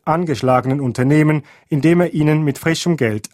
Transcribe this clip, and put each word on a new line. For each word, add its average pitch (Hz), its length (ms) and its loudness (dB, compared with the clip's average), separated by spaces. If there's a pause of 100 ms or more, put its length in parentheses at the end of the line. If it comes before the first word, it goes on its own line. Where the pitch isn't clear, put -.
angeschlagenen 135 760 0
Unternehmen, 143 600 2 (260)
indem 165 340 2
er 170 120 -2
ihnen 151 300 2
mit 139 160 -2
frischem 165 360 -2
Geld 107 380 -4